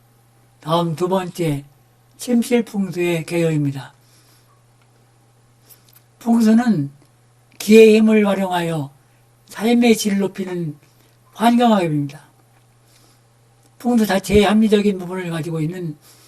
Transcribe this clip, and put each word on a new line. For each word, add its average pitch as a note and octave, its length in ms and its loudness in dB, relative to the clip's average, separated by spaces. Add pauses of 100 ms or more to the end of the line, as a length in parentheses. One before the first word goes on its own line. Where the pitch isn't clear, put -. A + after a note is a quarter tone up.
(600)
다음 E3 360 -4
두 F3 120 -4
번째, E3+ 560 -4 (540)
침실 A#3+ 460 -2
풍수의 F3 600 -6
개요입니다. D3+ 680 -4 (2250)
풍수는 A3+ 720 2 (680)
기의 A3 380 8
힘을 A3 300 2
활용하여 F3 680 -4 (520)
삶의 A#3+ 480 2
질을 G3+ 240 -2
높이는 F3+ 560 -6 (580)
환경학입니다. G3 880 0 (1600)
풍수 A#3 280 0
자체의 G3 380 0
합리적인 G#3 540 2
부분을 F3+ 320 -10
가지고 D#3+ 320 -6
있는 E3 360 -8 (300)